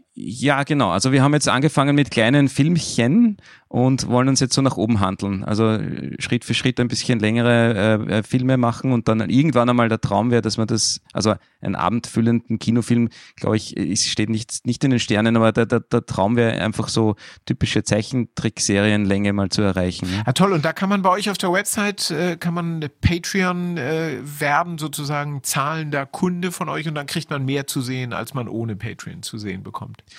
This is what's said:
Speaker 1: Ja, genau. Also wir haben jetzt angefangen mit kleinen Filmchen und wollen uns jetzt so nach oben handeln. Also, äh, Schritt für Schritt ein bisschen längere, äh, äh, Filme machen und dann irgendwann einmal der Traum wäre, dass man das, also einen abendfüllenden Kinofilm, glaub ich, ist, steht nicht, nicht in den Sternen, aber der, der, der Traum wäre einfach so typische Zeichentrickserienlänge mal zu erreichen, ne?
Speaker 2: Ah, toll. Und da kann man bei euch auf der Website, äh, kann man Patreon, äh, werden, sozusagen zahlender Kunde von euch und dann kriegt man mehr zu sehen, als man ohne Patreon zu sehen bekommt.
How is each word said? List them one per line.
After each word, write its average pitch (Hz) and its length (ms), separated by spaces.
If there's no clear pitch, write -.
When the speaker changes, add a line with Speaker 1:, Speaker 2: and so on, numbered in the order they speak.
Speaker 1:
Ja, 135 480
genau. 139 260
Also 98 220
wir 135 120
haben 143 100
jetzt 147 140
angefangen 143 480
mit 143 160
kleinen 131 380
Filmchen 165 880
und 127 380
wollen 123 200
uns 135 120
jetzt 131 160
so 135 80
nach 135 140
oben 110 220
handeln. 98 440
Also, 110 260
äh, 98 500
Schritt - 240
für 117 120
Schritt - 240
ein 127 80
bisschen 120 320
längere, 110 880
äh, 101 80
äh, 107 60
Filme 127 340
machen 120 340
und 117 160
dann 110 220
irgendwann 123 400
einmal 120 200
der 110 120
Traum 107 300
wäre, 117 100
dass 110 160
man 110 100
das, - 340
also 107 220
einen 92 140
abendfüllenden 113 840
Kinofilm, 117 520
glaub - 180
ich, - 240
ist, 95 300
steht 107 220
nicht, - 360
nicht 123 180
in 139 60
den 123 100
Sternen, 113 380
aber 113 140
der, 113 160
der, 117 140
der 117 240
Traum 101 300
wäre 117 240
einfach 107 300
so 110 260
typische - 380
Zeichentrickserienlänge 104 1500
mal 98 160
zu - 120
erreichen, 90 480
ne? 101 160
Speaker 2:
Ah, 127 80
toll. 196 180
Und 156 140
da 160 80
kann 196 160
man 202 140
bei 185 80
euch 208 180
auf 185 80
der 185 140
Website, 202 580
äh, 170 280
kann 170 180
man 165 340
Patreon, 175 760
äh, 156 460
werden, 147 560
sozusagen 147 640
zahlender 147 640
Kunde 180 440
von 170 180
euch 151 180
und 151 80
dann 143 100
kriegt - 240
man 139 160
mehr 139 220
zu 139 140
sehen, 127 320
als 107 200
man 123 140
ohne 113 280
Patreon 95 460
zu - 160
sehen 98 240
bekommt. 104 420